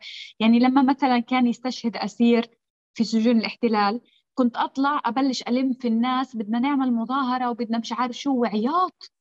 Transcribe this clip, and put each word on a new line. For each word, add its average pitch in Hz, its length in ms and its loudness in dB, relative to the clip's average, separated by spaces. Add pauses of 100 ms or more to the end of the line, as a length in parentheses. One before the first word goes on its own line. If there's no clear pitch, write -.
(400)
يعني 226 200 6
لما 254 240 4
مثلًا 254 360 2
كان 247 280 0
يستشهد 233 500 -4
أسير 233 500 2 (460)
في 226 100 -2
سجون 226 360 2
الاحتلال، 214 600 -2 (340)
كنت 240 220 0
أطلع 285 480 -2
أبلش 254 420 -2
ألم 262 260 0
في 247 140 -6
الناس: 247 480 -2
"بدنا 220 240 -4
نعمل 269 340 0
مظاهرة 247 560 -2
وبدنا 226 300 -4
مش 226 140 -8
عارف 247 240 -4
شو"، 285 180 -4
وعياط، 240 840 -2